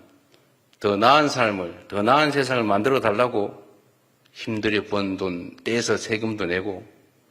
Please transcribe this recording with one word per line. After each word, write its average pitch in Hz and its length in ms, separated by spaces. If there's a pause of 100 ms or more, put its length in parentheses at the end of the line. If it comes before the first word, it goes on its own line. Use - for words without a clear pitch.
(800)
더 101 180
나은 139 320
삶을, 101 600
더 101 140
나은 143 300
세상을 127 320
만들어 107 360
달라고 110 640 (720)
힘들여 107 520
번 98 320
돈 90 480
떼서 113 320
세금도 107 500
내고 92 400 (440)